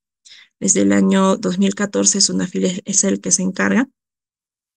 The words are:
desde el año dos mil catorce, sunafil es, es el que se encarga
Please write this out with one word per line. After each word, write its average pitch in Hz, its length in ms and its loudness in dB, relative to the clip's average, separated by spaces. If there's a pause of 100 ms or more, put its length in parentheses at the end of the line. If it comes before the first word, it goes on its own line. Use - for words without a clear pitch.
(600)
desde 196 220 0
el 196 100 2
año 190 440 2
dos 185 220 -4
mil 196 160 0
catorce, 202 460 -2
sunafil 190 460 -2
es, 185 180 -4
es 196 180 -2
el 196 180 0
que 185 120 -4
se 190 100 -2
encarga 196 460 0 (880)